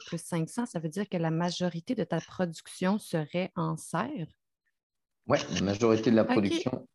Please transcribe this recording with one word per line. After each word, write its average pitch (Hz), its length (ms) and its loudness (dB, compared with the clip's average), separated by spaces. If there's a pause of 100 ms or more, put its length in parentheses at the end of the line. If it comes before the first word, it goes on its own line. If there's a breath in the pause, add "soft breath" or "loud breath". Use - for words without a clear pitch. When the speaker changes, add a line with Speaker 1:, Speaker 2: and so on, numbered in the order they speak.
Speaker 1:
plus 170 160 -6
cinq 160 280 -4
cents, 240 180 -4
ça 170 140 -8
veut 160 80 -4
dire 190 200 -6
que - 80 -4
la 165 140 0
majorité 170 640 -2
de 220 80 0
ta 165 180 -2
production 185 760 -4
serait 175 560 -4
en 160 220 -2
serre ? 185 500 -6 (1000)
Speaker 2:
Ouais, 139 100 4 (160)
la 90 60 0
majorité 110 500 4
de 113 60 8
la 110 80 8
Speaker 1:
Ok. 240 80 0
Speaker 2:
production - 640 0